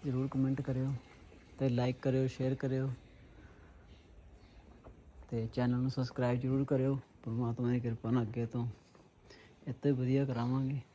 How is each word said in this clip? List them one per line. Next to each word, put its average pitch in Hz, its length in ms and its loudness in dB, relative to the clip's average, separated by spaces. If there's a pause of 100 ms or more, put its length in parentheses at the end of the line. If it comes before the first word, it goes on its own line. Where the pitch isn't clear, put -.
ਜ਼ਰੂਰ 131 220 0
ਕੁਮੈਂਟ 135 340 2
ਕਰਿਓ 131 320 -2 (640)
ਤੇ 135 100 4
ਲਾਈਕ 123 320 0
ਕਰਿਓ, 131 260 2
ਸ਼ੇਅਰ 131 280 0
ਕਰਿਓ 131 340 -2 (2500)
ਤੇ 113 240 -2
ਚੈਨਲ 123 240 2
ਨੂੰ 131 140 0
ਸਬਸਕ੍ਰਾਈਬ 123 500 0
ਜ਼ਰੂਰ 131 240 2
ਕਰਿਓ। 135 340 2 (240)
ਪਰਮਾਤਮਾ 120 480 -2
ਦੀ 123 80 2
ਕਿਰਪਾ 113 320 -2
ਨਾਲ 123 120 4
ਅੱਗੇ 117 220 -2
ਤੋਂ 120 200 -4 (1000)
ਇਹ 131 60 -6
ਤੋਂ 143 220 2
ਵਧੀਆ 131 300 4
ਕਰਾਵਾਂਗੇ। 131 540 0 (160)